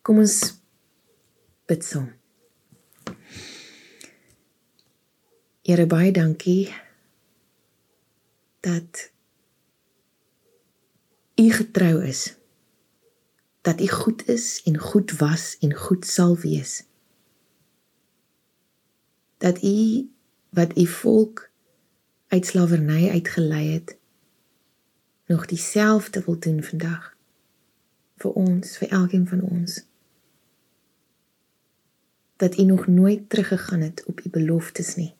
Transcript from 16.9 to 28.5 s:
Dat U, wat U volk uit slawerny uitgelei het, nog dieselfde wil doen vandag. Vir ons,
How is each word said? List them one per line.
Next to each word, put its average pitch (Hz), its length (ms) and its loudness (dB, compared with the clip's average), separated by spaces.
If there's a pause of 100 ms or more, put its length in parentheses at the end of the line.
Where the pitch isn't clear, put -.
Dat 180 260 0
U, 220 420 2 (440)
wat 170 280 2
U 175 100 6
volk 220 640 2 (800)
uit 180 180 2
slawerny 165 640 2
uitgelei 156 640 -2
het, 165 240 -10 (1300)
nog 165 200 0
dieselfde 208 800 -2
wil 170 140 -4
doen 156 240 -2
vandag. 165 520 -8 (1000)
Vir - 140 -6
ons, 185 460 -2